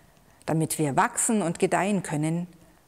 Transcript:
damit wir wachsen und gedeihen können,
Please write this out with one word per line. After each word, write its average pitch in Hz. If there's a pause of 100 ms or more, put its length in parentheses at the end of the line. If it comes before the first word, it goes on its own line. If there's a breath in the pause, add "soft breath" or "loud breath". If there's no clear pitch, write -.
(440 soft breath)
damit 156
wir 147
wachsen 220
und 170
gedeihen 180
können, 160 (420 soft breath)